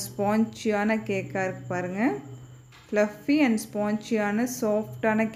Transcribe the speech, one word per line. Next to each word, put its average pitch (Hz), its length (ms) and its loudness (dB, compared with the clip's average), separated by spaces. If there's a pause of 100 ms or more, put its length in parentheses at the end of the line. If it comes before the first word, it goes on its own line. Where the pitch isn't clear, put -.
ஸ்பாஞ்சியான 214 880 2 (120)
கேக்கா 190 380 -2
இருக்கு 185 260 -8
பாருங்க. 180 280 -4 (880)
fluffy 208 480 2 (100)
and 220 180 4
ஸ்பாஞ்சியான 208 800 0 (140)
சாஃப்டான 220 680 0 (100)